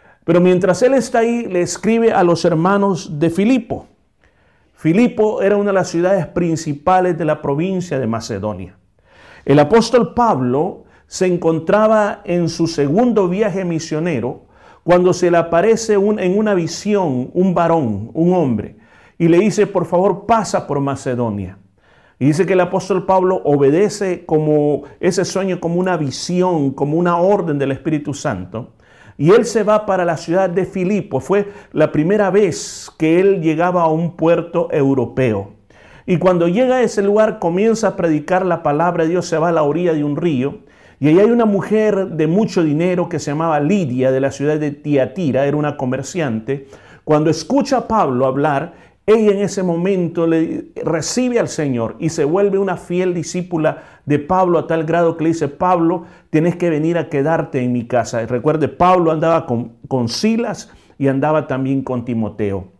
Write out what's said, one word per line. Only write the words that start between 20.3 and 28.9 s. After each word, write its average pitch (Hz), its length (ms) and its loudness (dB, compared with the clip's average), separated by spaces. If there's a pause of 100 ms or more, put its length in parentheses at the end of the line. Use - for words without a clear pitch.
por 139 120 -4
Macedonia." 120 800 -4 (640)
Y 127 80 2
dice 156 180 2
que 175 80 0
el 180 80 4
apóstol 180 460 -2
Pablo 185 360 2
obedece 156 840 2
como 151 560 2 (160)
ese 180 260 0
sueño, 185 340 -2
como 170 200 -2
una 185 180 0
visión, 165 720 -2
como 143 280 -2
una 175 200 2
orden 180 400 0
del 135 140 -2
Espíritu 147 420 -4
Santo. 110 600 -8 (440)